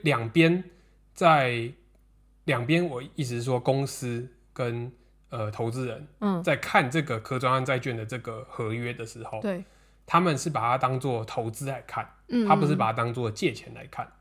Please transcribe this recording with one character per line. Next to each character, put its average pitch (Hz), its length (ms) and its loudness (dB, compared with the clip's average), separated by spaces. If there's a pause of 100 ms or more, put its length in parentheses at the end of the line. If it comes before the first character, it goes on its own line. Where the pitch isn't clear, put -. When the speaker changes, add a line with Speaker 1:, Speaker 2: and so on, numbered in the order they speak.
Speaker 1:
两 117 260 2
边， 165 320 6 (520)
在 131 580 4 (720)
两 123 220 0
边， 165 200 4
我 131 160 -6 (140)
意 156 80 -2
思 120 120 -4
是 120 60 -2
说 127 160 0
公 135 300 2
司 123 400 -6 (240)
跟， 120 400 -4 (380)
呃， 110 200 -4
投 113 220 -4
资 127 160 -4
人 131 180 -10 (140)
Speaker 2:
嗯。 190 240 0
Speaker 1:
在 156 140 2
看 147 340 2
这 156 100 2
个 123 160 -2
可 127 220 -4
转 127 140 4
换 131 100 2
债 127 160 0
券 123 160 -4
的 110 100 -6
这 123 140 -8
个 113 300 -10
合 110 240 -4
约 120 200 -4
的 117 120 -10
时 113 180 -14
候， 110 180 -8
Speaker 2:
对。 196 220 -4 (420)
Speaker 1:
他 170 140 6
们 170 180 4
是 170 120 -4
把 139 100 -2
它 120 180 2
当 131 220 0
作 123 240 -2
投 117 260 -4
资 135 200 -8
来 127 140 -8
看， - 200 -8 (240)
Speaker 2:
嗯， 240 160 2
嗯， - 20 2
嗯。 - 40 0
Speaker 1:
他 156 80 8
不 151 100 4
是 147 80 4
把 120 120 2
它 110 40 2
当 117 220 0
作 117 180 -2
借 127 220 0
钱 113 200 -14
来 117 140 -16
看。 - 180 -8 (160)